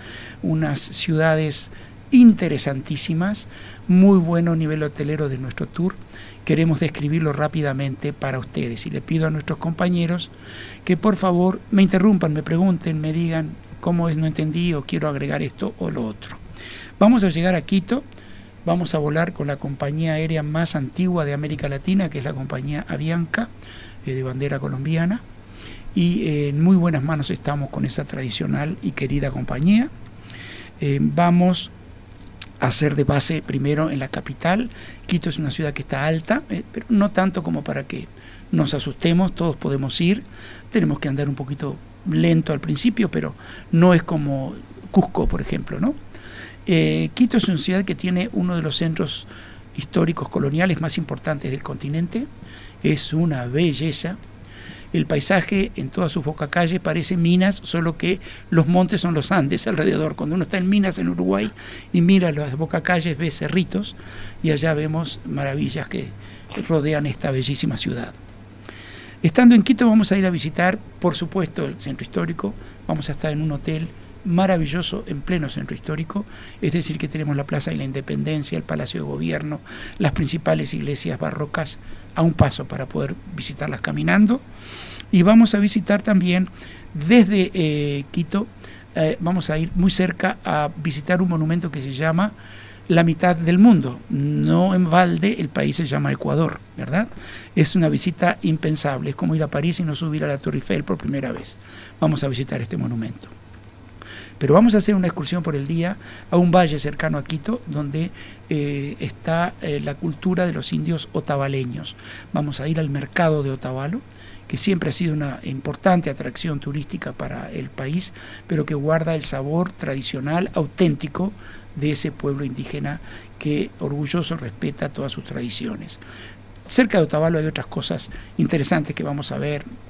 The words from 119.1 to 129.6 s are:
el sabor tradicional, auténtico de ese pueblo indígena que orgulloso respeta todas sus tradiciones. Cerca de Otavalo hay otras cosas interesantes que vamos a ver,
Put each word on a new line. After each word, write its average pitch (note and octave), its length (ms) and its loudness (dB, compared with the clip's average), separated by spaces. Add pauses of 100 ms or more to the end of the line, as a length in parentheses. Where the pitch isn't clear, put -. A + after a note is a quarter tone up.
el D#3 80 -2
sabor D3 480 -2
tradicional, C#3+ 840 -4
auténtico E3 800 0 (440)
de D3+ 160 0
ese D3 180 -2
pueblo C#3 340 -4
indígena C#3+ 560 -6 (380)
que D3+ 400 -2
orgulloso D3 580 -4
respeta B2 520 -6
todas C#3 240 -8
sus C3+ 120 -10
tradiciones. - 760 -8 (640)
Cerca A#3 320 4
de E3 60 6
Otavalo D#3+ 340 0
hay D#3 80 0
otras - 200 -6
cosas - 440 -6 (280)
interesantes D3+ 560 0
que D#3+ 100 -6
vamos C#3+ 260 -4
a C3 80 -6
ver, C#3+ 260 -4 (240)